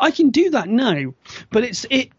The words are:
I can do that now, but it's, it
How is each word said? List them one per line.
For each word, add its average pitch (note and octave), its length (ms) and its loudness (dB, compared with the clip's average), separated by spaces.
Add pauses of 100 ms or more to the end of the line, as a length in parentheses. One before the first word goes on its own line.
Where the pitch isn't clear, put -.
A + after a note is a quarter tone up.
I D#4 120 2
can D4 180 2
do E4+ 200 2
that G3+ 180 -2
now, F3+ 460 0 (360)
but A3 140 0
it's, G#3+ 260 -8
it C4 280 -2